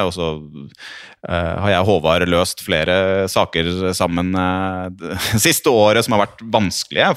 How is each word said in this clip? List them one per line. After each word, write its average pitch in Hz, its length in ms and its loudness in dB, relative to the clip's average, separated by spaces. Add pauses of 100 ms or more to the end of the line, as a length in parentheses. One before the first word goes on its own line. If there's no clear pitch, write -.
og 87 80 -2
så, 85 140 -2 (1000)
eh, 87 280 -2 (100)
har 101 80 2
jeg 90 100 2
og 98 80 2
Håvard 85 400 4
løst 90 320 0
flere 85 340 0 (340)
saker 87 420 0 (260)
sammen, 90 400 0
eh, 92 480 -2 (140)
det 95 420 -4
<laughs> - 60 2
siste 156 260 2
året 107 320 6
som 120 100 0
har 101 120 4
vært - 160 -20 (100)
vanskelige, 107 640 0